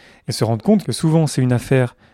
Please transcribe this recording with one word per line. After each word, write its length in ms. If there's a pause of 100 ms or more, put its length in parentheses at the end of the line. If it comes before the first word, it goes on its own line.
(280)
Et 60
se 100
rendre 200
compte 200
que 80
souvent, 340
c'est 160
une 120
affaire 420 (180)